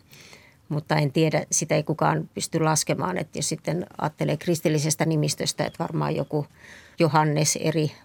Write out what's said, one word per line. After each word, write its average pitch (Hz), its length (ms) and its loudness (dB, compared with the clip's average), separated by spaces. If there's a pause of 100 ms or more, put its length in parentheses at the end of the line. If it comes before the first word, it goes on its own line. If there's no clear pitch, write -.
(680)
Mutta 151 280 0
en 147 160 2
tiedä, 156 380 2
sitä - 240 0
ei 156 80 2
kukaan 156 520 0
pysty - 260 -2
laskemaan, 156 580 0
että - 200 -8
jos 151 100 -4
sitten 165 380 -4 (120)
ajattelee 151 380 -2
kristillisestä 156 680 0
nimistöstä, 156 600 -2
että - 140 -8
varmaan 160 380 -2
joku 147 300 -2 (520)
Johannes 156 580 4
eri 156 360 0 (120)